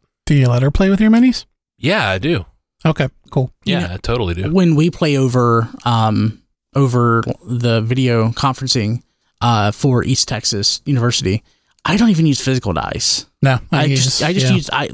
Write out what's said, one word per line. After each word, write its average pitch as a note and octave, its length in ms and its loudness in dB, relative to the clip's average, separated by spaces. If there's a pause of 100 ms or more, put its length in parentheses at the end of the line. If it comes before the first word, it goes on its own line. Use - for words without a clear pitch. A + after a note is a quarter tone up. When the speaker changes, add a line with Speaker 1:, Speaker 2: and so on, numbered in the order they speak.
(260)
Speaker 1:
Do D3+ 80 0
you C3 160 4
let B2 140 2
her C#3+ 80 2
play F#3+ 180 2
with G3 100 2
your G#3+ 120 4
minis? A#3+ 340 2 (320)
Speaker 2:
Yeah, C#3+ 320 0
I F#2+ 80 0
do. A#2+ 280 -2 (380)
Speaker 1:
Okay, D#3 260 0 (200)
cool. C3 240 -4 (100)
Speaker 2:
Yeah, F2 180 -2
Speaker 3:
You F2 60 -4
know, F2 60 -8
Speaker 2:
I - 40 -8
totally A#2 360 -4
do. F#2+ 180 -4
Speaker 3:
when F3 240 2
we D#3+ 140 2
play D3+ 280 -2
over, A#2+ 520 0 (160)
um, A2 560 0 (340)
over A#2+ 480 2 (220)
the A#2+ 360 0
video A#2 480 0
conferencing, A#2+ 760 -2 (360)
uh, G#2+ 320 0
for B2+ 320 0
East - 240 -2
Texas - 580 -4
University, A#2+ 580 -2 (420)
I E3 100 0
don't A3+ 140 4
even E3 160 2
use C#3 160 0
physical B2 320 -2
dice. - 520 -4 (160)
Speaker 1:
No, C3+ 180 2 (120)
I C#3+ 100 2
Speaker 3:
I - 40 2
Speaker 1:
use, C3+ 180 0
Speaker 3:
just, C3 200 -2
I E3 100 0
just C3 140 0
Speaker 1:
yeah. B2+ 80 2
Speaker 3:
use, D3 160 -2
I, - 220 -4